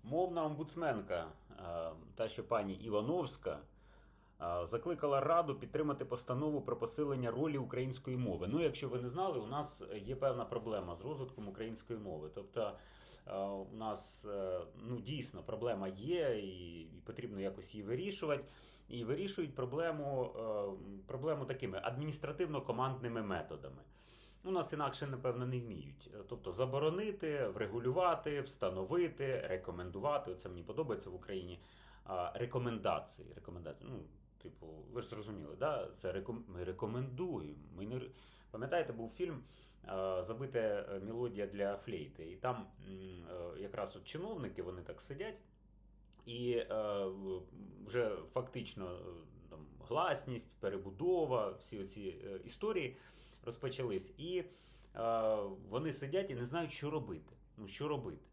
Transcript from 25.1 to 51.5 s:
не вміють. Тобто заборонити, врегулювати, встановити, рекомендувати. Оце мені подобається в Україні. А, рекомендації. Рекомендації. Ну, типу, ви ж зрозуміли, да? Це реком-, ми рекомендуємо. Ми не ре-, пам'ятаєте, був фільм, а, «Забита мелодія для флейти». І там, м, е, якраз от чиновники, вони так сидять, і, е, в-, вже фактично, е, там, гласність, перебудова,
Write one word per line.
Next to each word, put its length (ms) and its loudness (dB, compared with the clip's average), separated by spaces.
не 140 2
вміють. 500 -8
Тобто 240 -4
заборонити, 960 4
врегулювати, 920 4
встановити, 1000 2
рекомендувати. 920 0
Оце 180 -6
мені 140 -8
подобається 480 -2
в 40 -6
Україні. 460 -6
А, 300 0
рекомендації. 1000 0
Рекомендації. 580 -10
Ну, 100 -8
типу, 240 -14
ви 100 -2
ж 60 -8
зрозуміли, 480 -8
да? 400 0
Це 160 -2
реком-, 360 -4
ми 160 -4
рекомендуємо. 920 -2
Ми 100 -4
не 120 -2
ре-, 120 -6
пам'ятаєте, 420 0
був 180 -4
фільм, 320 -4
а, 360 2
«Забита 840 0
мелодія 400 0
для 300 2
флейти». 540 -6
І 60 -10
там, 300 -2
м, 420 -10
е, 300 -6
якраз 360 -4
от 80 -12
чиновники, 580 -4
вони 200 -4
так 180 -10
сидять, 380 -6
і, 260 2
е, 520 2
в-, 380 -2
вже 300 2
фактично, 600 -4
е, 40 -6
там, 160 -12
гласність, 720 0
перебудова, 880 4